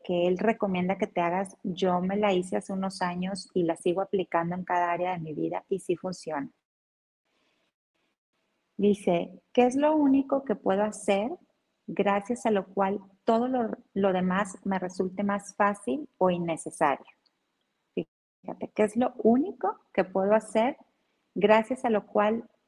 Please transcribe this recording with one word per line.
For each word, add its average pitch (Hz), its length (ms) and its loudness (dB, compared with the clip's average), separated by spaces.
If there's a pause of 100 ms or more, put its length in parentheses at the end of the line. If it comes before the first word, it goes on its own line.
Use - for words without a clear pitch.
que 175 220 0
él 180 120 2
recomienda 190 580 0
que 190 100 -2
te - 140 -4
hagas. 185 420 -2
Yo 180 380 0
me 190 160 -2
la 208 160 2
hice 185 240 -2
hace 196 160 -8
unos 190 280 -6
años 180 520 -6
y 180 100 0
la 165 140 0
sigo 180 240 -2
aplicando 175 540 -2
en 180 100 -6
cada 175 260 0
área 180 220 -2
de 170 60 -6
mi 160 140 -8
vida 165 360 -4
y 196 100 -2
sí 180 180 -4
funciona. 156 520 -8 (2250)
Dice, 190 640 0 (120)
"¿Qué 247 120 6
es 247 100 2
lo 302 200 2
único 269 500 2
que 208 100 -2
puedo 196 280 0
hacer 214 480 -2 (560)
gracias 202 580 -2
a 226 60 2
lo 190 160 0
cual 196 320 0 (240)
todo 233 240 2
lo, 247 240 -2 (220)
lo 196 200 2
demás 185 500 0
me 190 160 -2
resulte 185 440 -4
más 202 320 -4
fácil 214 520 0 (100)
o 185 120 4
innecesario?". 165 760 -2 (920)
Fíjate, - 800 -12
"¿qué 214 80 0
es 214 120 -2
lo 247 180 -2 (100)
único 320 560 2 (140)
que 190 100 0
puedo 190 320 0
hacer 220 420 0 (580)
gracias 220 500 4
a 240 40 0
lo 208 180 2
cual 214 420 0 (180)